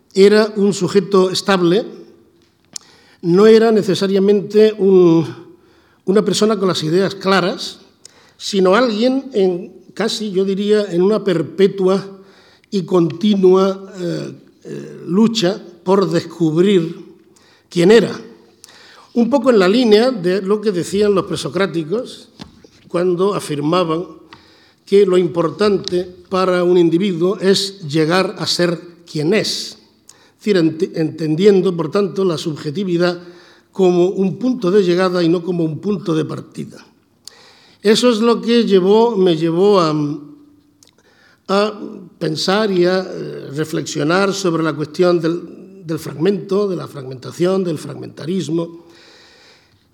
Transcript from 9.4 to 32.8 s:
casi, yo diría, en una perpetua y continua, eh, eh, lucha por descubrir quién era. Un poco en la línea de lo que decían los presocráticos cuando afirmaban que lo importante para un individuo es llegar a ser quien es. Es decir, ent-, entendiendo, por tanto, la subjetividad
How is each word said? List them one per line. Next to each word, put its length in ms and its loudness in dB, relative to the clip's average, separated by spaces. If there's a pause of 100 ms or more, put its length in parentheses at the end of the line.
casi, 360 -4
yo 140 -2
diría, 460 0
en 100 0
una 220 0
perpetua 960 -2 (500)
y 140 -4
continua, 1160 2
eh, 340 -8 (320)
eh, 420 -14
lucha 520 0 (240)
por 260 0
descubrir 880 0 (760)
quién 200 2
era. 220 6 (1040)
Un 160 2
poco 180 2
en 80 4
la 100 4
línea 440 4
de 320 -4
lo 180 -2
que 100 -2
decían 440 0
los 100 0
presocráticos 1040 -6 (580)
cuando 460 -2
afirmaban 880 -4 (640)
que 200 4
lo 120 2
importante 840 0 (260)
para 340 0
un 140 4
individuo 640 2
es 480 -2
llegar 500 0
a 100 -10
ser 320 -2 (300)
quien 240 -2
es. 440 -4 (600)
Es 20 -20
decir, 180 0
ent-, 380 0
entendiendo, 800 0
por 140 -4
tanto, 360 -2
la 120 -2
subjetividad 840 -4 (500)